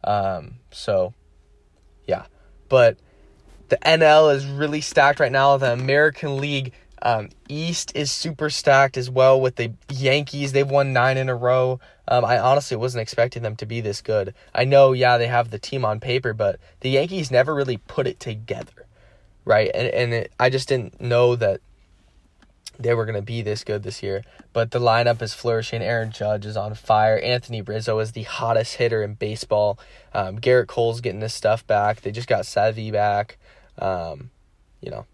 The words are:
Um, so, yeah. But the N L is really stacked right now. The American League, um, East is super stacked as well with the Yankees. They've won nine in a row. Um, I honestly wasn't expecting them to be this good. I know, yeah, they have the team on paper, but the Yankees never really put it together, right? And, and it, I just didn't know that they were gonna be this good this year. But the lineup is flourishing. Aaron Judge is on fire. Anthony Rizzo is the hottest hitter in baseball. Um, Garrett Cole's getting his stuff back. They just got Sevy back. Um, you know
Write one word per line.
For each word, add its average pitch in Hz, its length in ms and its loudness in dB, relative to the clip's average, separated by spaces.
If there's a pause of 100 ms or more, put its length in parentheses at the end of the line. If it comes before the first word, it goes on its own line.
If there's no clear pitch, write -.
Um, 95 580 -4 (120)
so, 101 420 -2 (920)
yeah. 92 200 -4 (440)
But 120 280 6 (680)
the - 180 0
N 160 160 4
L 156 280 8
is 139 160 0
really 147 340 -4
stacked 143 400 2
right 135 120 2
now. 139 260 4
The 131 160 0
American 143 640 0
League, 139 340 -6 (300)
um, 110 280 -2 (200)
East 160 460 -6
is 143 140 -4
super 151 400 -6
stacked 139 460 2
as 127 140 -6
well 131 300 6
with 131 180 -2
the 117 160 -4 (160)
Yankees. 139 640 -2
They've 139 160 2
won 135 240 2
nine 131 240 2
in 131 100 -2
a 127 80 -2
row. 127 460 0 (260)
Um, 123 160 2
I 120 160 2
honestly 127 380 2
wasn't 123 240 -4
expecting 117 420 -2
them 110 140 -6
to - 80 -10
be 117 160 -8
this 104 200 -6
good. 107 320 -2 (220)
I 123 80 2
know, 135 300 8
yeah, 123 240 4
they 117 100 2
have 120 240 0
the 110 80 -8
team 135 240 -6
on 107 160 -2
paper, 127 340 -2
but 104 260 -2 (200)
the 131 120 -4
Yankees 156 380 0
never 131 240 2
really 131 240 -2
put - 300 -6
it 127 140 -8
together, - 640 -10 (600)
right? 107 280 2
And, 123 160 -4
and 120 240 -2
it, 117 260 -6
I 127 100 4
just 131 200 -4
didn't 123 320 -4
know 120 340 2
that 107 240 -2 (1200)
they 120 140 0
were 113 120 0
gonna 107 160 -6
be 117 200 -8
this 104 240 -6
good 104 180 -6
this 101 180 -12
year. 98 220 -6 (280)
But 113 200 -2
the 123 80 -2
lineup 117 420 2
is 110 120 -8
flourishing. 113 480 -4
Aaron 110 300 -4
Judge 104 340 -4
is 107 120 -8
on 107 160 -6
fire. 110 460 2
Anthony 120 420 -4
Rizzo 110 380 -4
is 110 140 -4
the 113 100 -10
hottest 117 520 -2
hitter 113 280 0
in 104 100 -8
baseball. 104 640 -2 (360)
Um, 95 240 -4
Garrett 123 300 2
Cole's 117 340 -2
getting 107 200 -6
his 107 120 -8
stuff 110 340 0
back. 104 340 0
They 101 100 -8
just 120 160 -10
got 104 160 0
Sevy 110 480 -2
back. 104 460 -2 (400)
Um, 82 540 -6 (500)
you - 80 -12
know 107 240 -14